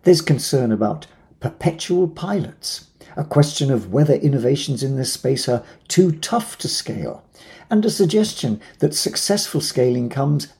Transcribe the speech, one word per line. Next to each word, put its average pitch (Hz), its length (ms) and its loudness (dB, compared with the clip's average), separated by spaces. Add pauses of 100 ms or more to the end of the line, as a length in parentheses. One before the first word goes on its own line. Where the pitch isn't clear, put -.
There's 175 180 6
concern 127 500 0
about 104 340 -2 (340)
perpetual 170 680 -2
pilots, - 800 -6 (320)
a 151 60 -4
question 147 460 2
of 104 220 -2
whether 147 220 4
innovations 135 680 0
in 135 140 -2
this 131 160 -4
space 131 340 -2
are 123 160 0 (260)
too 180 220 4
tough 220 460 -4
to - 120 -8
scale, - 540 -8 (460)
and 214 160 2
a 214 60 2
suggestion 190 720 0 (160)
that 147 160 0
successful - 680 -2
scaling 123 480 0
comes 143 400 -2 (120)